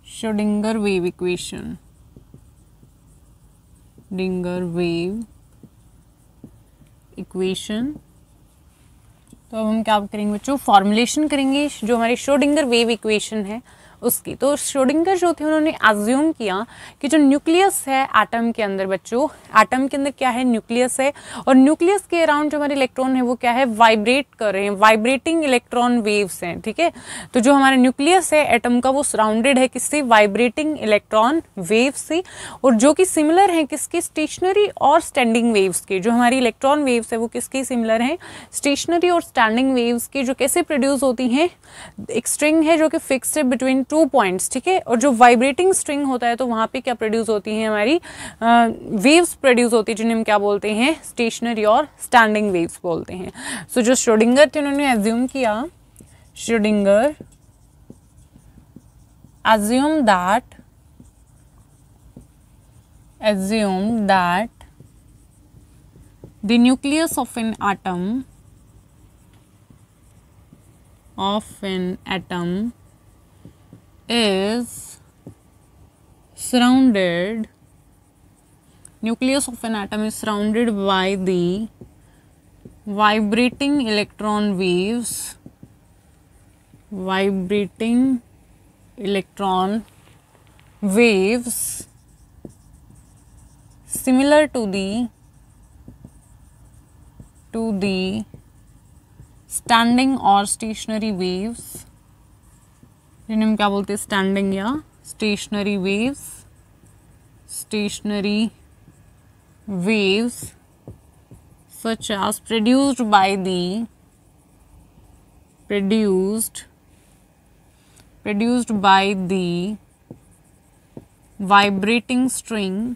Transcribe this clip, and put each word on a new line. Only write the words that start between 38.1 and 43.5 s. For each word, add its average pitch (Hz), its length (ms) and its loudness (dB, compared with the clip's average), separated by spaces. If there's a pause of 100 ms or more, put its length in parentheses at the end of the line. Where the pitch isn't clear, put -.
स्टेशनरी 339 580 0
और 339 120 2
स्टैंडिंग 247 520 0
वेव्स 240 320 -2
के। 277 160 -4
जो 262 120 -2
कैसे 277 280 0
प्रोड्यूस 277 400 0
होती 254 260 0
हैं? 294 200 2 (600)
एक - 180 -4
स्ट्रिंग 311 360 2
है 320 140 4
जो 311 100 2
कि 330 100 -2
फिक्स्ड - 400 -4
है 302 60 0
between 262 460 0